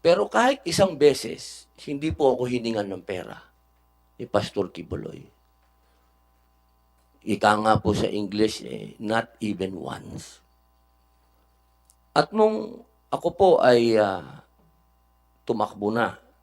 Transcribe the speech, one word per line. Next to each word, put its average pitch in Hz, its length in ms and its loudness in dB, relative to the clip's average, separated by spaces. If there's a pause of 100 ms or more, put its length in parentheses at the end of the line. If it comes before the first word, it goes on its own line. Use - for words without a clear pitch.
Pero 190 240 4
kahit 247 400 2
isang 185 240 2
beses, - 800 0 (160)
hindi 151 240 -4
po 131 240 4
ako 123 80 -4
hiningan 113 480 -2
ng 92 80 -10
pera 90 400 -10 (800)
ni 120 100 -12
Pastor 98 400 -2
Kibuloy. - 540 -12 (2000)
Ika 107 300 2 (120)
nga 110 180 6
po 107 120 0
sa 98 160 0
English, 104 560 -2
eh, - 360 -14
"Not 113 400 -4
even 95 360 -6
once." 98 640 -14 (1700)
At 170 200 2
nung 220 480 0 (280)
ako - 240 -4
po 190 160 4 (120)
ay, 120 360 4
ah, 98 440 -2 (1040)
tumakbo 104 480 -2
na 113 240 -2 (240)